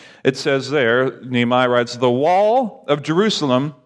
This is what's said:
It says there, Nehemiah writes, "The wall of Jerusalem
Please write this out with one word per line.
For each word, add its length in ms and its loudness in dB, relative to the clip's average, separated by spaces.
It 140 0
says 320 -2
there, 520 0
Nehemiah 480 0
writes, 280 0
"The 120 2
wall 800 0
of 160 -2
Jerusalem 720 0